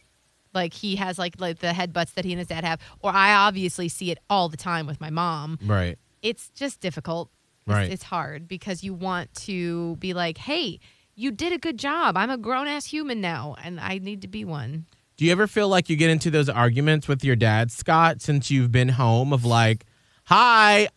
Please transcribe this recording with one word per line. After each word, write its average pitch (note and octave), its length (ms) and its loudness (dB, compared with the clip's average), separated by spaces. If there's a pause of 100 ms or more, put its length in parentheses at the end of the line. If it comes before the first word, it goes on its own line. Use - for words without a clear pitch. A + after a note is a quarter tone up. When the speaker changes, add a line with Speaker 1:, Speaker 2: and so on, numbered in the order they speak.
(540)
Speaker 1:
like, F3 200 -4
he G3 240 -6
has, F#3 220 -6
like, F3 200 -6
like, E3+ 200 -6
the F3+ 80 -4
headbutts F3 460 -4
that F3+ 120 -6
he F3+ 60 -6
and F3 80 -6
his E3+ 80 -10
dad E3 160 -6
have, E3 160 -4 (220)
or G3+ 100 -2
I G3 220 6
obviously F#3+ 560 2
see F3 220 -6
it D#3+ 80 -6 (100)
all F#3+ 200 2
the D#3+ 80 -12
time E3 300 -4
with C#3 140 -10
my D#3 80 -12
mom. D#3+ 560 -4
Speaker 2:
Right. F#2 320 0 (240)
Speaker 1:
It's - 340 -6
just - 240 -8
difficult. E3+ 500 -8 (380)
It's, G#2 60 0
Speaker 2:
Right. G2+ 180 0
Speaker 1:
it's F#3+ 120 -8
hard D#3 440 -8
because F#3 360 -10
you F#3+ 100 -10
want F3+ 400 -6 (120)
to E3+ 520 -4
be F#3 160 -6
like, E3+ 240 -4
"Hey, C#4+ 420 -6 (360)
you A#3+ 160 -6
did D#4 200 -6
a F4 60 -4
good D4 220 -6
job. C#4 360 -2
I'm G#3 140 0
a C4 80 -4
grown-ass C4+ 480 -6
human C#4+ 360 -6
now, D3+ 420 -6
and E3+ 160 -12
I F#3+ 180 -6
need G3 240 -10
to G3 60 -14
be G#3 180 -10
one." D#3 400 -8 (320)
Speaker 2:
Do D3+ 80 0
you E3+ 60 6
ever G3 160 4
feel G#3 200 0
like F#3 220 2
you D#3+ 60 2
get D#3+ 160 4
into D#3+ 180 2
those D3 180 2
arguments C#3 600 2
with C#3 160 0
your C3 120 4
dad, A2 360 2
Scott, E3 500 2
since C#3+ 300 0
you've B2+ 200 2
been B2+ 180 4
home B2+ 440 2
of B2 120 0
like, A2+ 400 2 (400)
"Hi, G#3 720 6